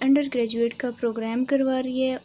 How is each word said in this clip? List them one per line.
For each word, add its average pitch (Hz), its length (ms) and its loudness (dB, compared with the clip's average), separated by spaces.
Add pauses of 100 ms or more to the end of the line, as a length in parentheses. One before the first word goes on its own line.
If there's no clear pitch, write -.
अंडर 277 260 4
ग्रेजुएट 233 440 0
का 247 180 -4
program 233 540 -2
करवा 262 360 2
रही 254 200 -2
है 262 240 0